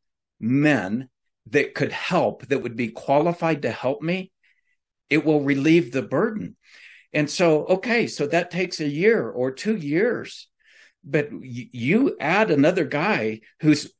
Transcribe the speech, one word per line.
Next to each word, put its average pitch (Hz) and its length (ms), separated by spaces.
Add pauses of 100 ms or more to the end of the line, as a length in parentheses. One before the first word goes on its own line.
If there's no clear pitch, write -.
(400)
men 127 680 (420)
that 139 240
could 139 160
help, - 560
that 127 160
would 117 120
be 117 140
qualified 156 720
to 123 100
help 139 300
me, 185 300 (800)
it 156 140
will 151 180
relieve 143 500
the 135 100 (160)
burden." 208 380 (580)
And 151 160
so, 156 360
okay, 214 420
so - 200
that 175 240
takes 180 280
a 156 80
year 160 420
or 127 220
two 208 240
years, 156 720 (560)
but 147 280
y-, 120 400
you 156 480
add 180 320
another 156 340
guy 135 560 (200)
who's 151 380